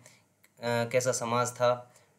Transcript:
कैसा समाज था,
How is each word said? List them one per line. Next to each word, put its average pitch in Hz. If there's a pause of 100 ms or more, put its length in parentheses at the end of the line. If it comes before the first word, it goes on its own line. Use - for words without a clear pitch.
(640)
कैसा 120
समाज 120
था, 123 (260)